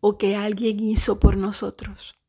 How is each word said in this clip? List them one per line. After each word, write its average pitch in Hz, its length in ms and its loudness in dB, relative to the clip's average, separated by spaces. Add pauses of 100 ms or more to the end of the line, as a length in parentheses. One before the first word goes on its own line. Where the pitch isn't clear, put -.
o 208 180 2
que 196 160 2
alguien 208 460 -2
hizo 214 400 0
por 190 160 6
nosotros. - 800 -8 (120)